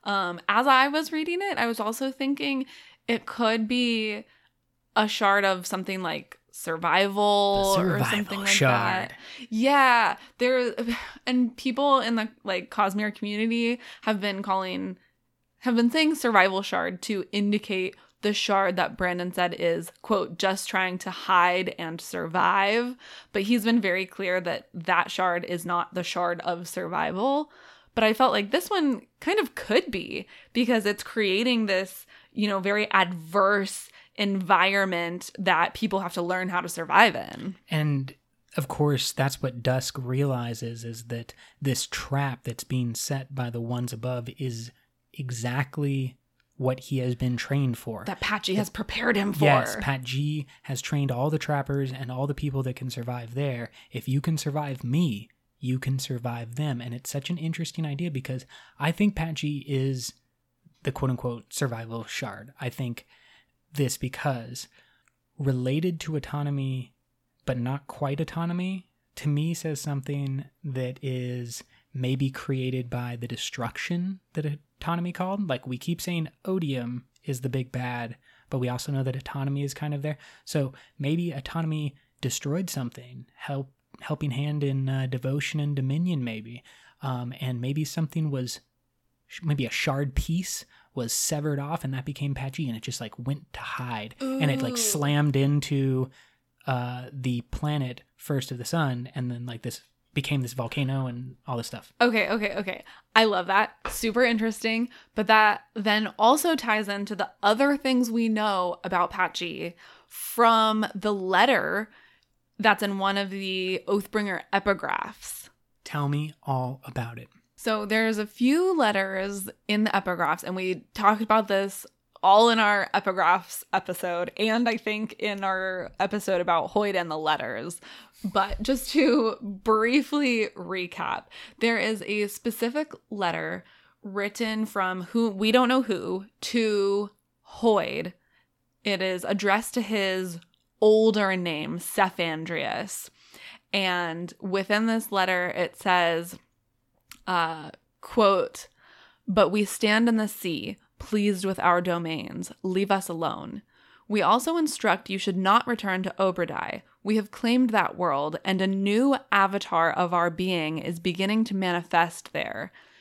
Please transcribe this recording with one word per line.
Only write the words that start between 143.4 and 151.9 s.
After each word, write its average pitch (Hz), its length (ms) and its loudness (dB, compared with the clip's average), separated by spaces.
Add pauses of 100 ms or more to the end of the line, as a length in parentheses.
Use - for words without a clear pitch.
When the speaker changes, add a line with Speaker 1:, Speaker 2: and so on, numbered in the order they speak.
Speaker 1:
And 175 680 -2
within 196 460 0
this 226 240 0
letter, 185 380 2
it - 280 -2
says, 170 640 2 (880)
uh, 165 440 -2 (300)
quote, - 640 4 (600)
"But 196 220 6
we 208 160 2
stand 220 420 2
in 233 100 4
the 214 100 0
sea, 180 500 -6 (220)
pleased 202 460 0
with 190 140 -2
our 175 220 4
domains. 170 680 -4 (120)